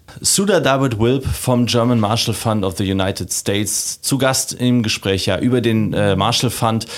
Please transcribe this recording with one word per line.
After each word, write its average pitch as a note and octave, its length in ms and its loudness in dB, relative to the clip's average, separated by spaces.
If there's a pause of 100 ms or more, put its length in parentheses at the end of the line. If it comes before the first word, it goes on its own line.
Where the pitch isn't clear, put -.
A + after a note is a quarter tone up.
(220)
Sudha G3 400 2
David-Wilp C3+ 640 2
vom B2 400 0
German A#2+ 340 2
Marshall G#2+ 340 0
Fund G#2+ 300 -2
of F#2 140 -4
the G2 120 0
United F#2+ 440 -2
States - 680 -4
zu - 160 -2
Gast C3 360 -2
im B2 280 2
Gespräch, G2+ 440 0
ja, F#2+ 120 0
über B2 220 2
den, A2 340 0
äh, G2+ 220 2
Marshall A2+ 340 0
Fund A2+ 360 -2 (120)